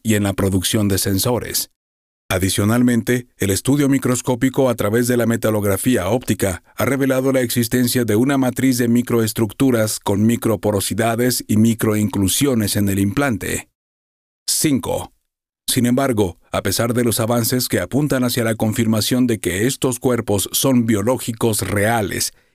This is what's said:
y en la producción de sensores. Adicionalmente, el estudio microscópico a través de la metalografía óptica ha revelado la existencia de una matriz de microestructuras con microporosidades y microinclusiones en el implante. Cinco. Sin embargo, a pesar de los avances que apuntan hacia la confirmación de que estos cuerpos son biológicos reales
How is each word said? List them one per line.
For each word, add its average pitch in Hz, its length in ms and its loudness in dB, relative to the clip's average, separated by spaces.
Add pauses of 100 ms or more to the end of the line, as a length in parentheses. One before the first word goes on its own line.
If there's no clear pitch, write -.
y 110 100 2
en 104 100 2
la 98 100 0
producción 101 540 0
de 98 120 0
sensores. - 720 -2 (600)
Adicionalmente, 113 960 0 (100)
el 101 120 -2
estudio 135 400 0
microscópico 127 800 0
a 117 60 0
través 117 320 0
de 123 100 2
la 117 80 2
metalografía 107 840 0
óptica 104 520 -2 (140)
ha 110 100 -2
revelado 131 460 0
la 131 100 2
existencia 123 640 0
de 107 100 2
una 135 220 2
matriz 127 400 0
de 120 100 0
microestructuras 117 1120 0
con 104 280 2
microporosidades 113 1200 0
y 104 100 0
microinclusiones 107 1200 2
en 101 120 0
el 98 120 0
implante. 98 680 -2 (800)
Cinco. 90 640 -2 (560)
Sin 120 200 0
embargo, 120 500 0 (140)
a 95 100 -2
pesar 117 320 -2
de 120 100 0
los 117 160 0
avances 120 480 0
que 107 120 -2
apuntan 131 440 -2
hacia 123 200 0
la 113 100 0
confirmación 110 720 0
de 117 140 0
que 95 260 -2
estos 131 340 -2
cuerpos 113 520 0
son 127 340 2
biológicos 113 760 0
reales 101 720 -2 (200)